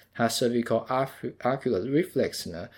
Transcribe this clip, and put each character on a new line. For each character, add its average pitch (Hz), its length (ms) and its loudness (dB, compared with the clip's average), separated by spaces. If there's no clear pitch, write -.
他 117 160 2
cervical 117 560 2
arcu-，arcular 127 960 -2
reflex 135 680 0
呢， 85 260 -8